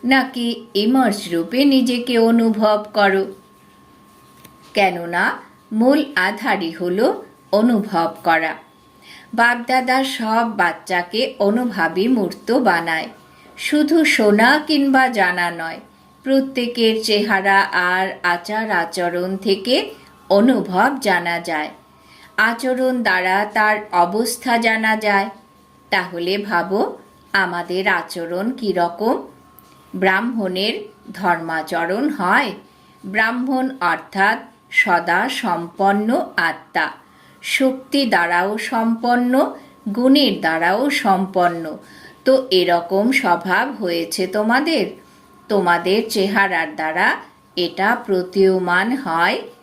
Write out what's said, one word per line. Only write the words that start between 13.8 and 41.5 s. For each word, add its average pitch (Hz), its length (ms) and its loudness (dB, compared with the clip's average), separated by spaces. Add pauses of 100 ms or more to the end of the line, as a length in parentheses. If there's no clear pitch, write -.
শোনা 220 460 4 (160)
কিংবা 277 420 2
জানা 180 400 0 (120)
নয়, 165 200 -10 (440)
প্রত্যেকের 247 680 0 (120)
চেহারা 202 520 2 (320)
আর 190 160 0 (160)
আচার 208 440 -2 (160)
আচরণ 175 540 -4
থেকে 226 400 0 (540)
অনুভব 202 580 4 (180)
জানা 170 340 0
যায়, 156 300 -6 (800)
আচরণ 254 460 0 (120)
দ্বারা 185 300 2 (180)
তার 214 220 2 (160)
অবস্থা 196 600 0 (140)
জানা 220 300 2
যায়। 208 320 0 (640)
তাহলে 175 400 -2 (160)
ভাবো 190 320 0 (540)
আমাদের 180 500 -2 (160)
আচরণ 175 460 -6 (120)
কীরকম? 196 580 -2 (760)
ব্রাহ্মণের 196 800 -2 (460)
ধর্মাচরণ 170 840 -2 (140)
হয়। 226 320 0 (540)
ব্রাহ্মণ 247 640 -2 (260)
অর্থাৎ 196 460 -2 (420)
সদা 175 400 2 (220)
সম্পন্ন 196 680 0 (400)
আত্মা, 156 380 -4 (560)
শক্তি 262 580 0 (120)
দ্বারাও 175 380 2 (200)
সম্পন্ন, 240 640 0 (600)
গুণের 262 440 4
দ্বারাও 170 420 0 (200)
সম্পন্ন। 180 600 2 (600)